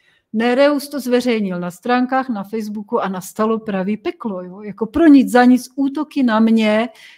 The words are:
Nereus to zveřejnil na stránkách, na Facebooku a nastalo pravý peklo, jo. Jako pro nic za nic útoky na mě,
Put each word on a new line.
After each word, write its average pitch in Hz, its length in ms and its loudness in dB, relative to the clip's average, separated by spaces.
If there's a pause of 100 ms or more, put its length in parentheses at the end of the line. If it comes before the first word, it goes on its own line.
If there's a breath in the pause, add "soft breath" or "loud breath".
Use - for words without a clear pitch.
(340)
Nereus 254 560 0
to 294 100 -8
zveřejnil 233 600 -2
na 175 120 -6
stránkách, 254 580 -2
na 202 140 -6
Facebooku 208 560 -6
a 190 80 -2
nastalo 214 520 -4
pravý 208 380 -4
peklo, 214 460 -8
jo. 180 180 -18
Jako 208 240 -10
pro 302 220 2
nic 254 240 6
za 247 140 6
nic 247 300 4
útoky 285 480 -4
na 220 160 2
mě, 226 500 2 (280 loud breath)